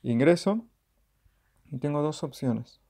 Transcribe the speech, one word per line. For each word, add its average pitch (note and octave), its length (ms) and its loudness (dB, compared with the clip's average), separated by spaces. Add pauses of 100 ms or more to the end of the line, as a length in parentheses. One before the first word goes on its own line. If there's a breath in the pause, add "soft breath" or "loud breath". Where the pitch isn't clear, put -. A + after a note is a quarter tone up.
Ingreso E3+ 640 2 (1040)
y C3+ 60 -10
tengo D3 240 -2
dos D3+ 220 -4
opciones. B2 680 -6